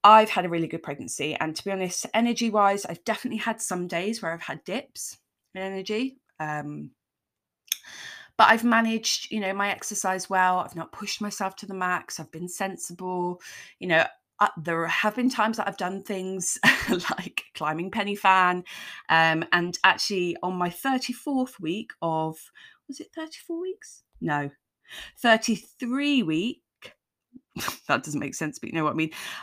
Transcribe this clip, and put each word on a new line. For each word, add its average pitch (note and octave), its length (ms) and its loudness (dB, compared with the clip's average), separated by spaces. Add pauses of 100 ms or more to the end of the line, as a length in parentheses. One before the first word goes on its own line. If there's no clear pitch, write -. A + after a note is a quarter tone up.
I've A3 280 10
had F3+ 140 0
a F3 40 -2
really E3 180 0
good E3 160 -6
pregnancy, D3 540 -6
and D#3 180 0
to - 100 -8
be G3+ 60 -2
honest, F#3+ 440 -2
energy-wise, G#3+ 720 4
I've E3+ 200 -10
definitely A3 340 -4
had A3 220 -4
some F3+ 260 -4
days F#3 360 -4
where E3 100 -4
I've E3+ 100 -8
had D#3 220 -10
dips - 540 -8 (360)
in F#3+ 80 -8
energy. G#3+ 560 -4 (220)
Um, D3 500 -8 (1500)
but - 80 10
I've A3+ 160 4
managed, A3+ 680 0
you A3 80 -4
know, G3 140 -2
my G3+ 160 0
exercise F#3+ 640 -4
well. F#3 300 4
I've - 140 -8
not E3 180 -8
pushed - 280 -8
myself G3+ 360 -6
to G3 100 -16
the F#3+ 80 -10
max. F3+ 440 -2
I've D#3 140 -14
been F3 160 -8
sensible. F3+ 920 -4 (380)
You F3+ 80 -6
know, E3 180 4 (320)
uh, - 180 4
there E3 300 -2
have G#3 280 0
been B3 140 2
times A3 300 0
that G3+ 100 -2
I've F#3+ 80 -8
done F#3+ 260 -6
things F#3+ 560 -4 (160)
<laughs> - 140 -4
like - 540 -4 (100)
climbing D#3+ 380 -4
Pen G#3 160 -2
y G3+ 80 -2
Fan. F#3 500 4 (460)
Um, D#3+ 420 6
and F3 320 2
actually F3+ 580 2
on F#3 120 -2
my F3+ 160 0
thirty-fourth B3+ 880 -2
week F#3 300 -6 (100)
of, D#3+ 380 -2 (500)
was C4+ 100 -14
it - 160 -16
thirty-four D#4+ 460 -10
weeks? - 440 -10 (180)
No, D3 260 0 (680)
thirty-three B3 1040 2
week. E3 400 -2 (960)
<laughs> - 100 -6 (220)
That C3+ 160 0
doesn't D3+ 160 -4
make - 140 -6
sense, D3+ 240 -6
but - 120 -10
you - 40 -8
know D#3+ 100 0
what D3 100 0
I - 20 -2
mean. D#3+ 140 0 (320)